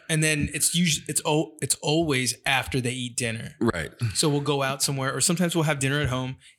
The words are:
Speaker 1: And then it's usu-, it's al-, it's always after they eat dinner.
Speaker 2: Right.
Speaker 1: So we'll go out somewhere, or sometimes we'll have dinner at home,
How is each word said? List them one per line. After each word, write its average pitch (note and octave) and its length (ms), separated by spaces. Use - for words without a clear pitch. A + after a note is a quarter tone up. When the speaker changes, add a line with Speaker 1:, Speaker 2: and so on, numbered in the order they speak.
Speaker 1:
And D#3+ 140
then D3+ 280
it's - 220
usu-, E3+ 340
it's D3+ 160
al-, D3+ 380
it's C3+ 220
always D3+ 500
after C3 340
they A#2+ 120
eat B2 220
dinner. A#2 460
Speaker 2:
Right. F2 300
Speaker 1:
So E3 120
we'll C#3+ 140
go C#3 220
out C3+ 180
somewhere, C3+ 340
or C3 60
sometimes E3+ 320
we'll D#3+ 120
have D3+ 120
dinner C#3 240
at C3+ 80
home, B2+ 280